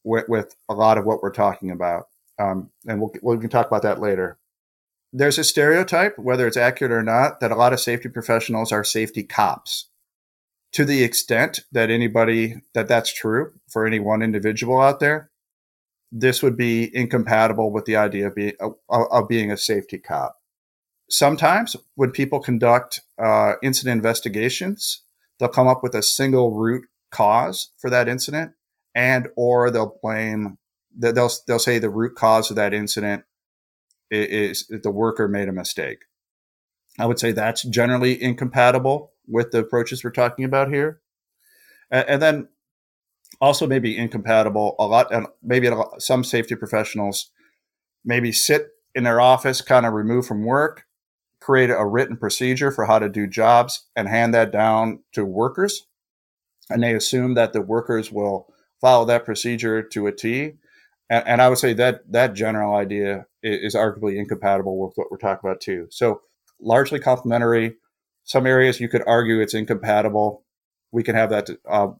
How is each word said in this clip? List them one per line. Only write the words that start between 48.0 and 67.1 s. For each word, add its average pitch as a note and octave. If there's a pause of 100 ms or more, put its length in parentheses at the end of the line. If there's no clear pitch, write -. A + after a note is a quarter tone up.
maybe A#2+
sit D3+ (280)
in B2
their A#2+
office, B2+
kinda A#2+
removed A2+
from G#2+
work, C#3 (540)
create C3+
a G#2+
written A2+
procedure B2+
for A2+
how A2
to G#2+
do G#2
jobs A#2
and G#2
hand A#2
that A2+
down A2 (120)
to G#2
workers. B2+ (840)
And A#2+
they A#2
assume B2+
that A2+
the G#2+
workers A2+
will G2+ (320)
follow B2+
that A#2
procedure A2+
to G#2+
a G2+
T. C3 (560)
And, A#2
and A#2+
I B2+
would B2
say B2
that A#2+
that A#2
general G#2+
idea G2+ (180)
i-, A2+
is G#2
arguably G#2+
incompatible G2
with F#2+
what -
we're F#2+
talking G2
about F#2+
too. F2+
So A2+ (400)
largely C3+
complementary, A#2 (480)